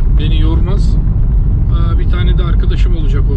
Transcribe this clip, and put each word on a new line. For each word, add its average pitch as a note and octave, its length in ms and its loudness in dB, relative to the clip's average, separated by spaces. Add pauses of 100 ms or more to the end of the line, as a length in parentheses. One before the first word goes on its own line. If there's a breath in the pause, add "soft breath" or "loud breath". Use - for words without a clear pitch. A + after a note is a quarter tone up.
(200)
beni - 220 0
yormaz. - 540 0 (800)
Aa, - 260 0
bir - 100 0
tane - 280 0
de - 60 0
arkadaşım - 540 0
olacak - 260 0 (120)